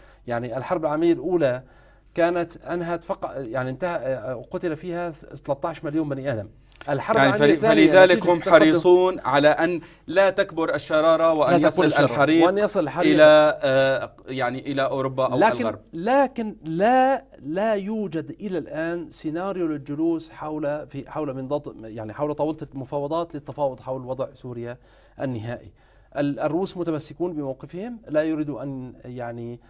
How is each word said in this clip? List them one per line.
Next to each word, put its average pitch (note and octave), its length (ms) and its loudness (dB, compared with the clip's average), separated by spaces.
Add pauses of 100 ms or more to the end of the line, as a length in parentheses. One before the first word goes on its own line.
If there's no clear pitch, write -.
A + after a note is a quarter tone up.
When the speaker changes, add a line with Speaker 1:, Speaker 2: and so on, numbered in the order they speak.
(280)
Speaker 1:
يعني، A#2+ 300 -6
الحرب D#3+ 280 -4
العالمية D#3+ 280 2
الأولى C#3 500 0 (520)
كانت E3+ 420 0
أنهت E3+ 460 -8
فقط، - 340 -8
يعني، B2+ 320 -6
انتهى، E3+ 280 -4
آه، B2+ 540 -6
قتل F3+ 240 -4
فيها F3 360 -8
ثلاثة - 580 -8
عشر D#3 160 -12
مليون D3+ 240 -2
بني C3+ 240 -6
آدم. G#2 140 -8 (420)
الحرب - 280 0
Speaker 2:
يعني، C#3 120 6
Speaker 1:
العالمية C#3+ 180 4
Speaker 2:
فل-، D#3+ 100 6
Speaker 1:
الثانية D#3+ 300 6
Speaker 2:
فلذلك F3+ 300 8
Speaker 1:
نتيجة F3 140 0
Speaker 2:
هم F3 60 4
Speaker 1:
التقدم F3+ 140 0
Speaker 2:
حريصون F3 680 6
على C#3+ 280 2
أن E3 340 2 (260)
لا F#3+ 220 2
تكبر E3 460 -2
الشرارة، D#3+ 580 2
وأن C#3+ 180 2
Speaker 1:
لا C#3 60 6
تكبر D3+ 100 4
Speaker 2:
يصل D#3 180 2
Speaker 1:
الشرارة. D3 200 4
Speaker 2:
الحريق C#3+ 400 4
Speaker 1:
وأن F#3+ 120 4
يصل G#3 220 0
الحريق D3+ 340 2
Speaker 2:
إلى، D3+ 500 8
آه، C3+ 480 0 (160)
يعني، C3 440 -4
إلى C3+ 100 -2
أوروبا C3 440 -2
أو B2 120 -2
Speaker 1:
لكن، G3+ 240 2
Speaker 2:
الغرب. A2 180 -4 (140)
Speaker 1:
لكن A#3 720 -2
لا، B3 600 0 (140)
لا F#3 340 -2
يوجد F#3+ 560 -6
إلى F#3 280 -8
الآن D#3+ 520 -8
سيناريو F3 580 -6
للجلوس D#3 600 -4
حول، D3+ 580 -8
في، C#3 240 -14
حول D3 220 -6
منضد-، C3+ 500 -6
يعني، A2 300 -12
حول D3 200 -4
طاولة D3+ 240 -4 (160)
المفاوضات C#3+ 640 -6
للتفاوض C#3 440 -6
حول C3 260 -8
وضع B2+ 280 -6
سوريا A#2+ 440 -12 (440)
النهائي. A#2 500 -8 (460)
ال-، C#3+ 220 -4
الروس E3+ 380 -4
متمسكون E3 560 -6
بموقفهم، D#3+ 760 -10
لا - 160 0
يريدوا D3+ 400 -4
أن، C3 300 -10 (120)
يعني، A#2+ 540 -12 (100)